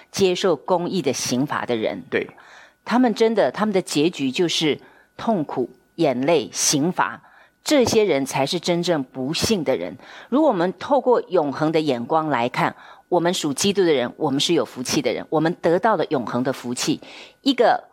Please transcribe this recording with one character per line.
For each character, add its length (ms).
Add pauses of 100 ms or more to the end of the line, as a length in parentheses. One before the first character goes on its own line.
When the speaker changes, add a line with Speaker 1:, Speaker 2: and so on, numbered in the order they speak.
Speaker 1:
接 240
受 220
公 340
义 120
的 100
刑 340
罚 200
的 100
人。 340
Speaker 2:
对。 160 (640)
Speaker 1:
他 120
们 160
真 180
的， 180
他 140
们 80
的 80
结 260
局 240
就 160
是 320 (380)
痛 260
苦、 240 (280)
眼 320
泪、 260
刑 380
罚， 280 (440)
这 200
些 200
人 200
才 220
是 140
真 240
正 220
不 280
幸 300
的 120
人。 220 (320)
如 100
果 100
我 40
们 240
透 240
过 180 (100)
永 220
恒 200
的 100
眼 240
光 220
来 200
看， 280 (340)
我 100
们 140
属 180
基 220
督 100
的 80
人， 260
我 120
们 100
是 140
有 100
福 200
气 180
的 100
人， 200
我 80
们 200
得 200
到 160
了 160
永 160
恒 160
的 100
福 220
气。 260 (400)
一 140
个 380